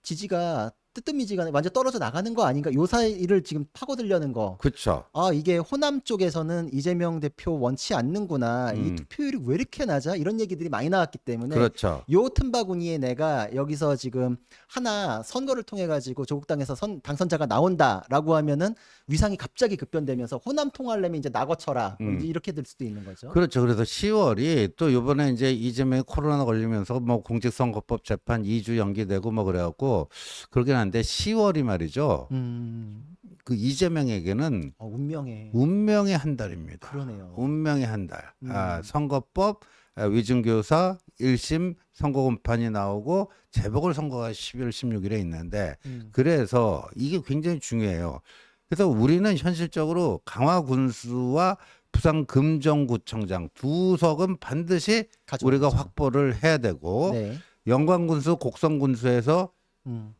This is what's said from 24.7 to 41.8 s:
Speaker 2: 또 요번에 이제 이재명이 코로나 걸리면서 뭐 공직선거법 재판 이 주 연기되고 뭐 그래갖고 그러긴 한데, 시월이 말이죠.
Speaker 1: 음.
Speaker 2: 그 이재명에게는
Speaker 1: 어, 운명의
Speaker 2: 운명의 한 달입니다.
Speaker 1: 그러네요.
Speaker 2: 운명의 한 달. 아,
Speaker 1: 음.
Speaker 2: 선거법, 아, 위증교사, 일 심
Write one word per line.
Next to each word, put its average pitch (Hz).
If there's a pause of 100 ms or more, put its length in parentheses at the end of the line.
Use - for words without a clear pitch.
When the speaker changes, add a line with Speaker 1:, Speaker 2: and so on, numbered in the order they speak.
Speaker 2:
또 160
요번에 135
이제 127
이재명이 131
코로나 147
걸리면서 113
뭐 120
공직선거법 113
재판 110
이 107
주 117
연기되고 101
뭐 110
그래갖고 90 (440)
그러긴 131 (100)
한데, 98
시월이 196
말이죠. 95
Speaker 1:
음. 120 (280)
Speaker 2:
그 123
이재명에게는 120
Speaker 1:
어, 113
운명의 123
Speaker 2:
운명의 202
한 143
달입니다. 85
Speaker 1:
그러네요. 107
Speaker 2:
운명의 143
한 107
달. - (260)
아, 92
Speaker 1:
음. 82
Speaker 2:
선거법, 147 (340)
아, -
위증교사, 117 (220)
일 127
심 165 (180)